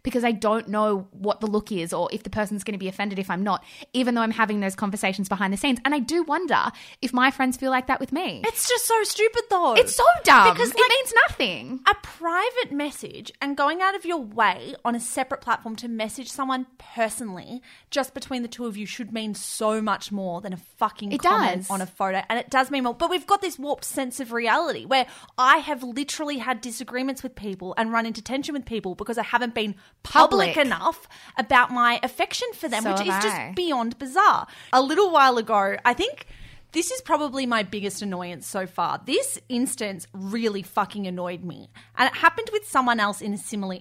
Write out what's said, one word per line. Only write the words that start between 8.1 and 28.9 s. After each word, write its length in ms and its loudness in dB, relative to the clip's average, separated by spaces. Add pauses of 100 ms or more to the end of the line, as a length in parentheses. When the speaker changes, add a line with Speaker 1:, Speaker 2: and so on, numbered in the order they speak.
Speaker 1:
me. 340 -6
Speaker 2:
It's 240 -2
just 160 0
so 180 4
stupid, 460 0
though. 240 4
Speaker 1:
It's 220 6
so 80 2 (200)
dumb. 300 10
Speaker 2:
Because, 160 2
Speaker 1:
It 100 -6
Speaker 2:
like, 100 8
Speaker 1:
means 240 6 (140)
nothing. 520 -4 (100)
Speaker 2:
a 140 8
private 680 -2
message 600 -8 (100)
and 160 -4
going 240 2
out 140 2
of 100 -8
your 160 -2
way 540 -2 (100)
on 80 0
a 60 -2
separate 420 -4
platform 360 -4
to 100 -12
message 420 -6
someone 380 -4 (100)
personally 840 -6 (300)
just 220 -2
between 280 -6
the 60 -6
two 180 -8
of 120 -6
you 80 -8
should 280 -10
mean 200 -6
so 480 -2
much 300 -4
more 300 -6
than 120 -10
a 40 -8
fucking 540 -4
Speaker 1:
It 100 -2
Speaker 2:
comment 400 2
Speaker 1:
does. 80 -8
Speaker 2:
on 120 -2
a 40 -4
photo. 440 -2
And 100 -2
it 100 -8
does 220 2
mean 120 -2
more. 100 -2
But 160 -2
we've 180 -2
got 140 4
this 180 -6
warped 260 -4
sense 340 -6
of 120 -10
reality 540 0
where 200 2 (320)
I 200 6
have 260 -4
literally 560 -6
had 200 -4
disagreements 640 -6
with 120 -10
people 420 -10
and 160 0
run 120 0
into 160 -8
tension 320 -6
with 120 -6
people 300 -6